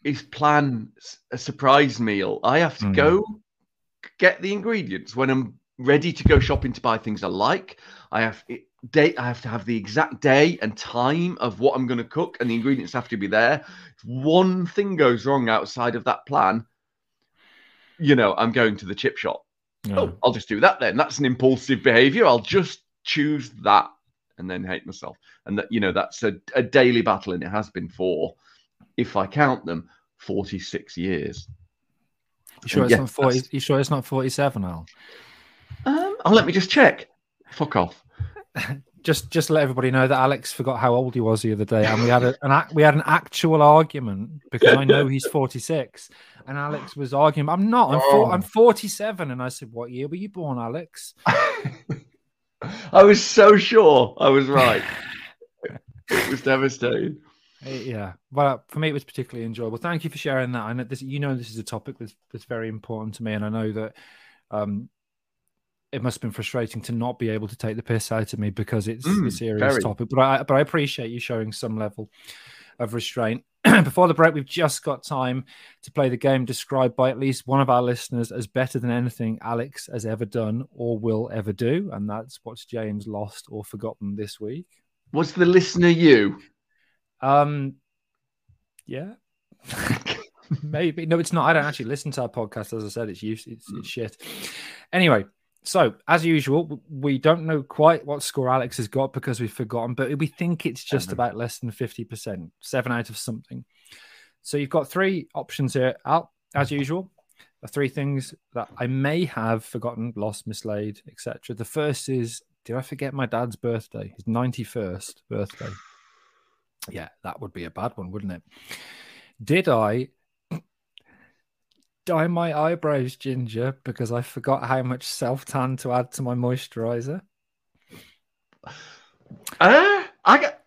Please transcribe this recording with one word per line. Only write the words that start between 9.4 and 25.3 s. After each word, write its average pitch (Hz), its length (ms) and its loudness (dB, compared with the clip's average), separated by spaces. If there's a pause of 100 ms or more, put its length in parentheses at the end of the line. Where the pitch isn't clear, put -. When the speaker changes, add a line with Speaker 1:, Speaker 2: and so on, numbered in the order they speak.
Speaker 1:
to 120 60 -10
have 110 160 -6
the 117 120 -2
exact 107 440 -2
day 147 420 6
and 110 140 -6
time 151 640 -2
of 107 180 -4
what 131 160 2
I'm 127 140 -2
gonna 120 160 -4
cook, - 340 -6
and 123 100 -2
the 113 60 0
ingredients 123 380 -2
have 123 160 -6
to 120 80 -6
be 98 100 -4
there. 117 380 2 (320)
If - 80 -20
one 170 600 2
thing 196 300 -4
goes 123 320 2
wrong 135 220 0
outside 113 480 -2
of 110 80 -8
that - 220 -2
plan, 117 380 0 (1300)
you 147 160 4
know, 107 220 4
I'm 113 160 0
going 113 240 2
to 98 100 -16
the 95 80 -8
chip - 240 -4
shop. - 260 -6 (400)
Speaker 2:
Yeah. 101 140 -2
Speaker 1:
"Oh, - 140 -2 (100)
I'll 127 100 4
just 107 160 -10
do 107 120 -2
that 180 180 4
then." 110 180 -2
That's 120 220 -2
an 143 60 -2
impulsive 131 580 0
behavior. 135 420 6
I'll 123 140 6
just 165 440 -2 (200)
choose 147 480 -2 (140)
that 101 260 4 (480)
and 92 120 -10
then 92 140 -6
hate 92 220 -6
myself. - 300 -16 (280)